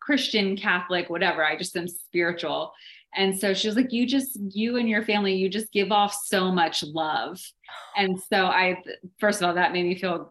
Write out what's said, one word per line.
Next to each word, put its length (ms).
Christian, 560
Catholic, 540
whatever. 340
I 120
just 200
am 120
spiritual. 840
And 220
so 160
she 140
was 80
like, 160
"You 140
just, 320
you 220
and 120
your 160
family, 320
you 120
just 240
give 200
off 220
so 380
much 320
love." 560
And 240
so 260
I, 360
first 220
of 60
all, 60
that 180
made 140
me 100
feel 340